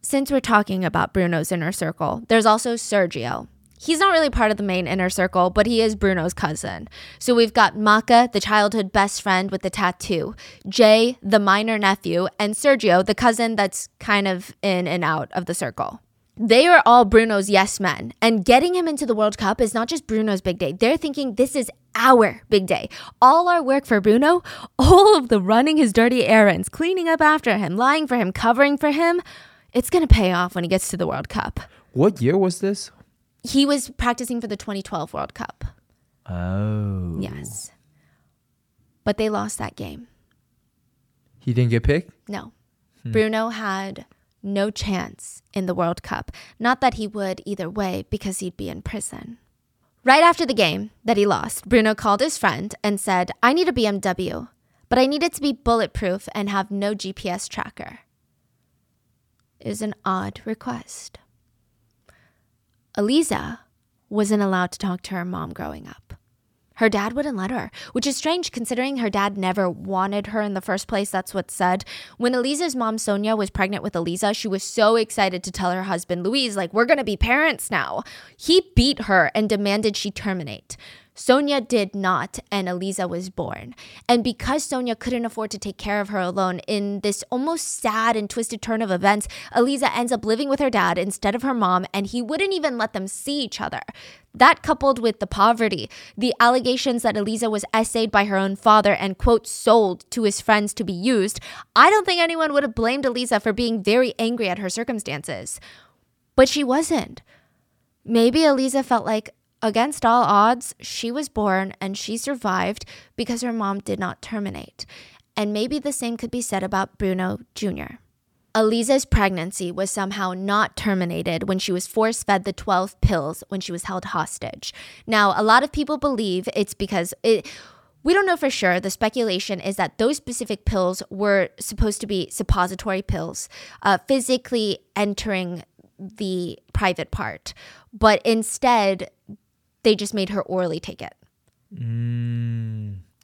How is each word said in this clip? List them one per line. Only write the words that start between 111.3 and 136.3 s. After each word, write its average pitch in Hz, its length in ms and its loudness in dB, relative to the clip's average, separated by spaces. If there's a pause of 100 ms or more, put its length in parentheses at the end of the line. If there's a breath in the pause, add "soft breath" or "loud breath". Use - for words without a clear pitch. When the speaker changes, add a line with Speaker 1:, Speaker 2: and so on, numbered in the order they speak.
Speaker 1:
and 196 160 -6
she 220 200 -8
survived 214 680 -4 (300 loud breath)
because 233 260 -4
her 240 120 -4
mom 202 260 -4
did 196 200 -6
not 185 220 -8
terminate. - 640 -10 (500 loud breath)
And 208 160 -2
maybe 240 280 -2
the 285 120 -6
same 233 260 -6
could 226 140 -8
be 247 100 -4
said 196 220 -4
about 190 340 -4
Bruno 185 420 -2 (160)
Junior. - 440 -6 (560)
Eliza's 233 480 2
pregnancy 190 640 0
was 185 220 -6
somehow 196 400 -4
not 196 460 -2
terminated 180 720 -2
when 190 100 0
she 190 140 -4
was 180 140 -4
force-fed 220 580 0
the 196 80 -6
twelve 190 480 -2
pills 160 480 0
when 196 100 -6
she 185 140 -10
was 170 100 -8
held 185 220 -8
hostage. - 680 -8 (320 loud breath)
Now, 208 300 4
a 208 80 0
lot 220 180 6
of 294 120 -4
people 294 240 -2
believe 220 580 -2
it's 202 180 -2
because 190 480 -4
it, 220 240 2 (560 loud breath)
we 320 120 2
don't 392 120 4
know 349 120 2
for 294 120 0
sure. 185 300 2
The 196 100 -4
speculation 214 680 -2
is 196 160 -6
that 175 220 -4
those 254 180 2
specific 233 480 -8
pills 185 460 -2
were 196 400 2 (100)
supposed 208 400 -2
to 214 80 -8
be 190 220 -4
suppository 190 720 -4
pills, 170 480 -8 (320 loud breath)
uh, 196 160 2 (100)
physically 247 720 0 (160)
entering 196 680 -4 (360)
the 190 580 -8 (140)